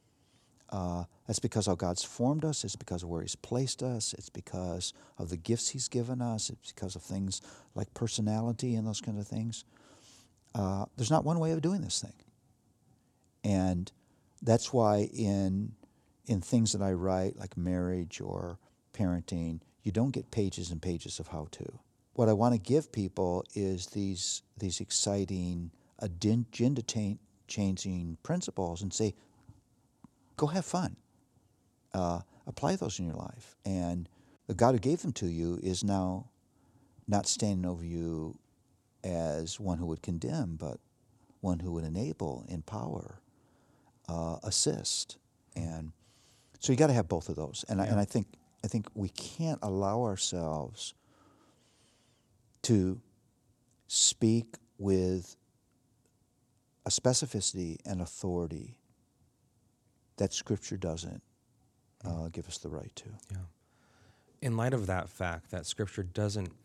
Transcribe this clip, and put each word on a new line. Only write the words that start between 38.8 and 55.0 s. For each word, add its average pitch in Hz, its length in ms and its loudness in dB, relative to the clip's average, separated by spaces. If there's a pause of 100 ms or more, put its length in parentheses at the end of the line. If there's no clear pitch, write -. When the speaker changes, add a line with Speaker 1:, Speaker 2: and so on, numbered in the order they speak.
Speaker 1:
as 82 560 -2
one 90 200 0
who 87 80 -2
would 80 140 -4
condemn, 87 540 -2
but 76 240 -6 (600)
one 87 180 0
who 87 140 -4
would 82 100 -2
enable, 80 640 -4
empower, 98 720 -8 (880)
uh, 82 360 -2
assist. - 760 0 (380)
And 82 360 -6 (680)
so - 120 2
you 123 60 6
gotta 147 160 8
have 104 160 4
both 82 180 0
of 80 80 -4
those. 73 320 -6
And 98 140 2
I, - 40 2
Speaker 2:
Yeah. - 60 2
Speaker 1:
and 104 80 6
I 101 60 4
think, 104 220 0 (360)
I 110 40 0
think 104 260 0
we 101 160 -2
can't - 520 -4
allow 98 420 2
ourselves 80 880 -2 (1700)
to 95 380 4 (880)
speak - 680 4 (220)
with 92 580 2 (1500)